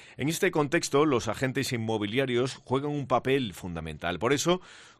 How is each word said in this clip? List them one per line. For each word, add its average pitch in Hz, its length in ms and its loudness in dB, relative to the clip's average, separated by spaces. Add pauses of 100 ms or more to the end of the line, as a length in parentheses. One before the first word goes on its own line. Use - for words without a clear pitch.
(180)
En 135 100 -2
este 165 220 0
contexto, 151 560 2
los 120 220 2
agentes 127 440 -2
inmobiliarios 120 840 0
juegan 135 340 -2
un 147 160 -4
papel 127 480 0
fundamental. 82 640 -6
Por 120 160 2
eso, 170 260 2 (400)